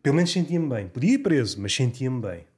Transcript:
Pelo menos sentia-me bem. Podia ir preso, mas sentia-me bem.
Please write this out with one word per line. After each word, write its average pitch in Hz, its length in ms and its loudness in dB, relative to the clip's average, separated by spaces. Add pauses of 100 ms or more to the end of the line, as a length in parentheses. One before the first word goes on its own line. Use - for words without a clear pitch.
Pelo 143 140 2
menos 175 160 4
sentia-me 165 380 0
bem. 107 180 -4
Podia 147 280 0
ir 277 40 0
preso, 139 420 0
mas 101 140 -4
sentia-me 127 480 -2
bem. 87 240 -8 (120)